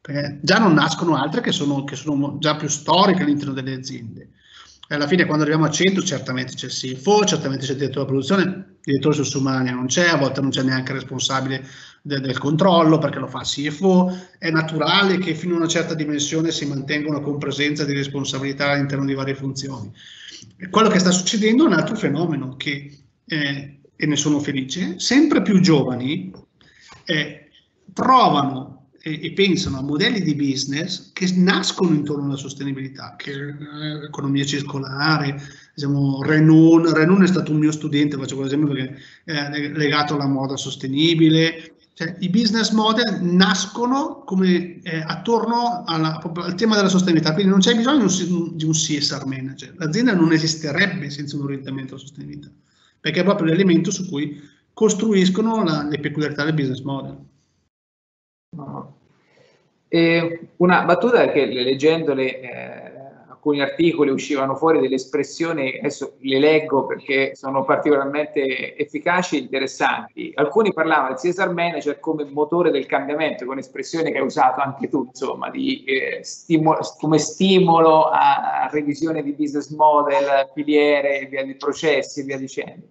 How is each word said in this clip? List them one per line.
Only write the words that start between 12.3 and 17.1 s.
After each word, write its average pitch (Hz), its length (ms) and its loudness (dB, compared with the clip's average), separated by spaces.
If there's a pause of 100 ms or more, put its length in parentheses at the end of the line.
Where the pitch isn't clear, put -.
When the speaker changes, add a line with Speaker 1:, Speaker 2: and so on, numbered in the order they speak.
Speaker 1:
controllo 160 600 4
perché 143 200 -2
lo 131 100 -8
fa 131 120 -10
il 123 60 -10
C 143 240 -4
F 151 120 -8
O, 185 320 4 (240)
è 160 140 -4
naturale 160 680 2
che 165 160 -4
fino 175 180 -4
a 170 40 0
una 160 100 0
certa 165 260 -2
dimensione 156 580 -2
si 147 160 -4
mantenga 147 400 -4
una 147 140 -4